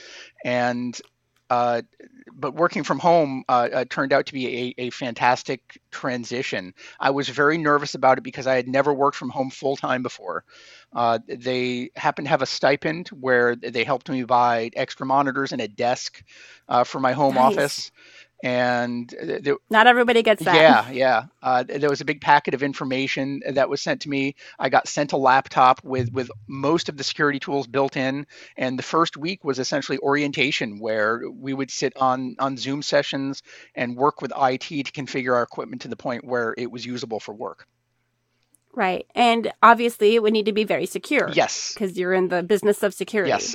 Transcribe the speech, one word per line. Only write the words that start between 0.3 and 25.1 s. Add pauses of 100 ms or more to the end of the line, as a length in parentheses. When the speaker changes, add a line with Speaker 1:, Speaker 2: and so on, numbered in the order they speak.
Speaker 1:
And, (500)
uh, (500)
but
working
from
home,
uh,
uh,
turned
out
to
be
a,
a
fantastic (100)
transition. (260)
I
was
very
nervous
about
it
because
I
had
never
worked
from
home
full
time
before. (500)
Uh,
they
happen
to
have
a
stipend
where
th-,
they
helped
me
buy
extra
monitors
and
a
desk, (440)
uh,
for
my
home
Speaker 2:
Nice. (100)
Speaker 1:
office. (520)
And
th-,
th-, (120)
Speaker 2:
Not
everybody
gets
that.
Speaker 1:
Yeah,
yeah. (200)
Uh,
th-,
there
was
a
big
packet
of
information (100)
that
was
sent
to
me. (240)
I
got
sent